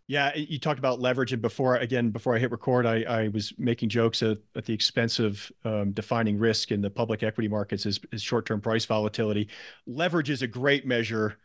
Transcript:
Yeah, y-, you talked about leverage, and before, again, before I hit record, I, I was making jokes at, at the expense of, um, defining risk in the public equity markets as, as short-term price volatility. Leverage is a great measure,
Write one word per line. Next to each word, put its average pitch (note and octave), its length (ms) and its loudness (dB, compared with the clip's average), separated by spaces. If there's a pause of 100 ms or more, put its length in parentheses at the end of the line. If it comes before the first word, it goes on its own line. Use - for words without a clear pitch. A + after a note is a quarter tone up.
Yeah, C#3+ 280 2
y-, D3+ 160 -4
you D3 80 -4
talked D3 200 0
about B2+ 220 0
leverage, B2+ 320 2
and A#2 80 -2
before, B2+ 360 2
again, A#2+ 340 2
before A#2 260 0
I - 20 2
hit A#2+ 120 2
record, B2 340 2
I, A2+ 200 2
I A2 240 0
was G#2 280 -2
making A#2+ 320 0
jokes A#2 340 2
at, A2 140 2 (180)
at A#2+ 120 -8
the A#2 80 -2
expense A2+ 440 0
of, G#2 320 -2 (140)
um, G#2 280 0
defining G#2+ 460 0
risk A2 340 2
in G2+ 100 0
the G2+ 80 -2
public A2+ 320 -2
equity A2 260 -2
markets G#2 380 -2
as, G2+ 120 -2 (140)
as A2 80 -8
short-term A2 400 -2
price A2 240 0
volatility. G#2+ 640 0 (380)
Leverage D#3 420 0
is C#3+ 140 -2
a B2+ 40 0
great C3+ 400 0
measure, A2 580 0